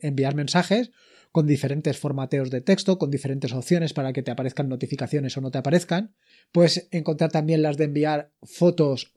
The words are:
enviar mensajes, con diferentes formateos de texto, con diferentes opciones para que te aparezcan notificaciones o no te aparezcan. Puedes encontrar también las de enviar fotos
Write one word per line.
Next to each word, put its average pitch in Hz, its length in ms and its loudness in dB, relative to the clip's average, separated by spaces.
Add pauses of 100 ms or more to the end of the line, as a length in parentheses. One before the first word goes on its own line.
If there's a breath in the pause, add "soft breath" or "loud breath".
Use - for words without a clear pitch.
enviar 139 320 0
mensajes, 175 560 0 (440 soft breath)
con 156 120 4
diferentes 147 500 0
formateos 135 520 -4
de 127 120 -4
texto, 190 360 2
con 143 140 -2
diferentes 135 400 -4
opciones 156 400 0
para 131 220 -4
que 131 100 -4
te 127 80 -6
aparezcan 131 380 -4
notificaciones 131 640 -4
o 135 60 -6
no 131 100 -6
te 135 60 -4
aparezcan. 175 580 0 (380 soft breath)
Puedes 170 380 4
encontrar 160 380 0
también 156 320 2
las 151 140 2
de 147 80 0
enviar 147 480 -2 (120)
fotos 165 720 2